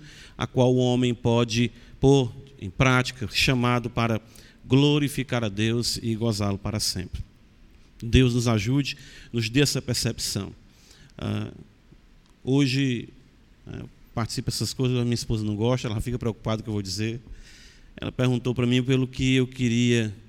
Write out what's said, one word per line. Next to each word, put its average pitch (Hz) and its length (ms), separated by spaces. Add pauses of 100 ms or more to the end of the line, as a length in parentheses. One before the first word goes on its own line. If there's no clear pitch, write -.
(380)
a 131 80
qual 127 300
o 127 40
homem 123 340
pode 117 580 (260)
pôr 135 320 (300)
em 98 100
prática, 127 640
chamado 123 580
para 117 300 (460)
glorificar 135 800
a 104 40
Deus 110 540
e 113 100
gozá-lo 101 440
para 104 200
sempre. - 460 (800)
Deus 120 320
nos 120 100
ajude, 123 520 (340)
nos 113 180
dê 131 120
essa 135 200
percepção. 110 720 (640)
Ah, 104 320 (920)
hoje, 131 640 (580)
ah, - 200 (280)
participa 113 380
dessas - 220
coisas, 127 240
a 120 60
minha 120 120
esposa 110 300
não 104 100
gosta, 123 320
ela 107 140
fica 123 180
preocupada 110 380
com - 60
o - 20
que 113 40
eu 107 40
vou 104 80
dizer. 107 400 (760)
Ela - 160
perguntou 123 420
para 120 140
mim 127 160
pelo 127 240
que 131 280
eu 131 120
queria 120 640 (160)